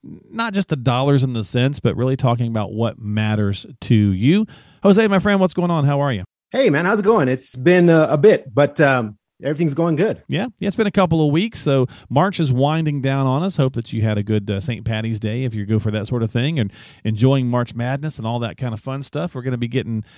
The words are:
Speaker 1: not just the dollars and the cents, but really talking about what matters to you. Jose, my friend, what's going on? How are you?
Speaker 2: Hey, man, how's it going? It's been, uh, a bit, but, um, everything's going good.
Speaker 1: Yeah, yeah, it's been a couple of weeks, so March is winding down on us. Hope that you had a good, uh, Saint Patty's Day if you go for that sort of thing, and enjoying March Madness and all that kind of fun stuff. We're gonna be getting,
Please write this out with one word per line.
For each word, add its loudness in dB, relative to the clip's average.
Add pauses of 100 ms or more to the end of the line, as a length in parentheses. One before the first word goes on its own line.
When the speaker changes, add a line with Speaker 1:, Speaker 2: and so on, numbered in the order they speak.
Speaker 1:
not -8
just 0
the -2
dollars 2
and -2
the -4
cents, 0
but 2
really 0
talking 0
about -4
what -2
matters -2 (160)
to 4
you. 4 (360)
Jose, 6
my 2
friend, 2
what's 0
going -2
on? 0
How 0
are -2
you? -4 (280)
Speaker 2:
Hey, 2
man, 2
how's 2
it -2
going? 4
It's -4
been, 4
uh, 6
a 2
bit, 4
but, 2
um, 2 (240)
everything's -2
going 0
good. -2
Speaker 1:
Yeah, -4 (100)
yeah, -4
it's -4
been 0
a -2
couple 2
of 2
weeks, -2
so 2 (240)
March 0
is 0
winding 0
down -2
on 0
us. -4
Hope 0
that -8
you -2
had 0
a -4
good, -2
uh, -2
Saint -8
Patty's -4
Day -4
if -6
you -6
go 0
for -2
that -4
sort -2
of -4
thing, -2
and -2 (320)
enjoying 2
March -2
Madness -6
and -8
all -4
that -8
kind -6
of -10
fun -10
stuff. -8
We're -10
gonna -4
be -4
getting, -4 (160)